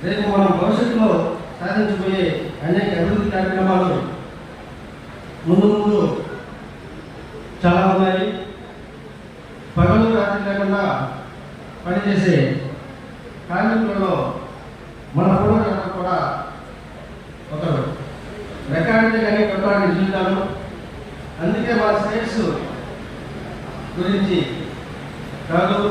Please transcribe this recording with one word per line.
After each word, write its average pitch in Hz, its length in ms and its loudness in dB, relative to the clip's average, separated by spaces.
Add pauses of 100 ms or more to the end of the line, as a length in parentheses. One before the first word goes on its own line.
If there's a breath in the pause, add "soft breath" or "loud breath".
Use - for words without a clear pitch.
రేపు 202 200 0 (100)
మనం 196 260 6
భవిష్యత్తులో 220 500 4 (500)
సాధించబోయే 190 640 2 (400)
అనేక 196 240 4 (120)
అభివృద్ధి 202 320 2
కార్యక్రమాలు 190 560 4 (1600)
ముందు 202 260 6
ముందు 208 280 4 (1600)
చాలా 180 180 6 (120)
ఉన్నాయి. 190 320 4 (1500)
పగలు 220 400 6
రాత్రి 202 300 2
లేకుండా 196 360 2 (1000)
పనిచేసే 185 520 4 (1120)
కార్మికులలో 202 640 2 (1040)
మన 185 100 6 (120)
ఫోటోగ్రాఫర్ 202 580 2
కూడా 180 200 0 (1400)
ఒకరు. 151 280 0 (920)
రెక్కాడితే 220 520 4
కానీ 208 160 4 (100)
కొట్టాలని 196 440 4
జీవితాలు. 190 460 2 (1000)
అందుకే 233 360 2
మన 214 220 4
స్టేట్స్ 214 400 0 (1600)
గురించి 185 400 2 (1120)
కాదు 190 280 2 (120)